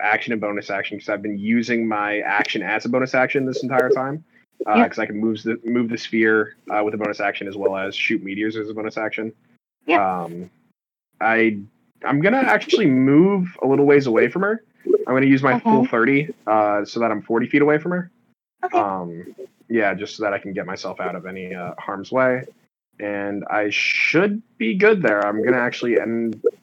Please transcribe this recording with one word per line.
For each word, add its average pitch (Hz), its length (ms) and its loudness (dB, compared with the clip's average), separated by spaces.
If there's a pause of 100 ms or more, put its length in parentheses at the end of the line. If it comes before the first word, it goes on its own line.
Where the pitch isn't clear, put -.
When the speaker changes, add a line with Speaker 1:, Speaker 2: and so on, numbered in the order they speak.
Speaker 1:
action 107 320 0
and 107 80 -2
bonus 104 280 -4
action 101 300 -6
'cause - 80 -12
I've 104 140 -4
been 104 180 -6
using 113 480 0
my 104 320 -2
action 104 420 -2
as 104 220 -2
a 120 60 -4
bonus 127 260 0
action 131 300 2
this 131 180 -4
entire 127 260 0
time, 135 320 -2 (440)
uh, 107 100 2
Speaker 2:
Yep. 117 140 4
Speaker 1:
'cause - 100 -6
I 107 60 -2
can 104 120 -8
move 107 260 -2
the, 113 200 -2
move 120 240 0
the 113 100 -6
sphere, 110 580 2 (140)
uh, 107 140 0
with 107 100 -2
a 110 40 -6
bonus 104 240 -4
action 101 260 -4
as 98 80 -10
well 95 220 -2
as 98 180 -6
shoot 107 260 -2
meteors 104 360 -6
as 107 120 -8
a 110 40 -12
bonus 110 240 -8
action. 110 340 -6 (540)
Speaker 2:
Yep. 147 160 2
Speaker 1:
Um, 90 480 -4 (720)
I, 113 380 2 (440)
I'm 139 160 0
gonna 208 180 2
actually 214 500 2
move 156 720 4
a 127 60 0
little 139 180 4
ways 139 220 6
away 117 200 4
from 175 140 -2
her. 214 200 -2 (460)
I'm 127 60 0
gonna 135 120 4
use 135 160 6
my 135 120 4
Speaker 2:
Okay. 226 100 0
Speaker 1:
full 233 220 4
thirty, 139 480 2 (140)
uh, 104 360 2
so 117 160 -8
that 117 120 2
I'm 104 100 -4
forty 117 260 0
feet 143 140 2
away 151 160 4
from 175 160 -4
her. 180 180 -6 (540)
Speaker 2:
Okay. 370 120 -2
Speaker 1:
Um, 180 580 -4 (340)
yeah, 107 240 2
just 98 220 -8
so 110 80 -6
that 104 100 0
I 98 60 -4
can 98 140 -10
get 92 120 -6
myself 92 360 -10
out 90 160 -4
of 87 80 -12
any, 92 280 -10
uh, 90 240 -10
harm's 98 320 -10
way. 127 360 0 (540)
And 101 520 -4
I 104 180 0
should 202 720 0 (160)
be 220 160 -2
good 202 300 4
there. 107 240 2
I'm 107 160 -2
gonna 127 140 4
actually 120 420 0
end, 113 420 -2 (220)